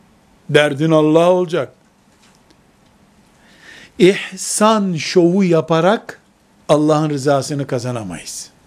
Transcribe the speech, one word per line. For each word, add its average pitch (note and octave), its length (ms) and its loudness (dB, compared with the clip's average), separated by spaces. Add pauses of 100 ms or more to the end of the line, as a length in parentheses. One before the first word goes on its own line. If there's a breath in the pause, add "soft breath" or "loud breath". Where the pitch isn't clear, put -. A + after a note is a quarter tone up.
(500)
Derdin D3 420 2
Allah D#3+ 400 4
olacak. E3+ 420 -2 (2250 loud breath)
İhsan G3 960 0
şovu F3 480 0
yaparak E3 760 0 (500)
Allah'ın D3+ 400 2
rızasını C#3 580 -2
kazanamayız. A2+ 840 -10 (180)